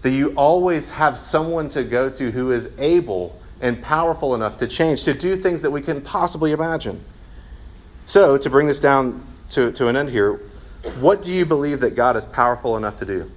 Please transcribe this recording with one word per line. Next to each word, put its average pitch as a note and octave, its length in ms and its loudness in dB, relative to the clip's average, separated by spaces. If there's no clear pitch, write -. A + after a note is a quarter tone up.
That C3 100 2
you C3+ 240 0
always D#3+ 540 2
have D3 300 0
someone D#3+ 500 -2
to C3 140 -4
go A#2+ 260 0
to C3 220 -4
who B2+ 200 -2
is A#2+ 260 -2
able B2+ 600 0
and A#2+ 200 -2
powerful D#3 540 0
enough A2 240 -4
to A#2 80 -2
change, D#3+ 360 0
to D3+ 100 0
do F#3 240 -2
things F3+ 240 -2
that D3 100 0
we D3 100 -4
couldn't C#3+ 220 -6
possibly E3+ 480 0
imagine. D3+ 520 -4
So, D#3 300 6
to C#3 120 0
bring C#3+ 180 4
this C#3+ 120 0
down C3+ 460 2
to, A#2+ 220 2
to B2+ 140 0
an A#2+ 80 2
end C#3+ 140 0
here, G#2 300 0
what G3 220 4
do F3+ 120 -6
you F3+ 120 2
believe D3 360 0
that A2+ 140 0
God A#2+ 220 2
is G#2+ 80 -6
powerful A#2+ 500 0
enough G#2+ 240 -4
to G2 60 -6
do F2+ 320 -6